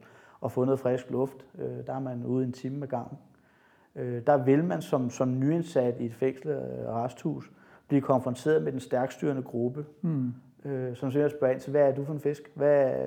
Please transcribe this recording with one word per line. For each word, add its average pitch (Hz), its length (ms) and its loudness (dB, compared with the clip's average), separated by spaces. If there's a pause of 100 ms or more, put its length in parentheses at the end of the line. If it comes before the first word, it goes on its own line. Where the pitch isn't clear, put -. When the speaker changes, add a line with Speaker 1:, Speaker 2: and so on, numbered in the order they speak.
(400)
Speaker 1:
og 127 120 -4
få 127 120 2
noget 135 160 2
frisk 127 300 -2
luft. 131 360 -4 (120)
Øh, 123 280 -8
der 131 80 -6
er 135 60 -6
man 123 260 -6
ude 127 180 0
en 123 80 -2
time 135 300 -8
ad 131 60 -8
gangen. 123 300 -6 (800)
Øh, 123 300 -4
der 147 180 6
vil 139 200 6
man 175 180 -2
som, 127 280 0
som 127 300 0
nyindsat 139 600 2
i 120 60 -2
et 113 80 -8
fængsel 131 360 -2
eller 127 420 -6
arresthus 131 580 -4 (380)
blive 139 120 4
konfronteret 135 640 2
med 143 100 -2
den 131 80 -6
stærkstyrende 131 640 -2
gruppe, 123 420 -4 (180)
Speaker 2:
Mm. 135 300 0 (320)
Speaker 1:
øh, 131 320 -6
som 135 140 -4
simpelthen 147 280 2
spørger 131 160 4
ind 127 60 -6
til, 139 100 -10
"Hvad 143 180 6
er 131 60 4
du 139 100 -4
for 151 80 -6
en 147 80 -6
fisk? 147 340 -4
Hvad, 139 380 4 (140)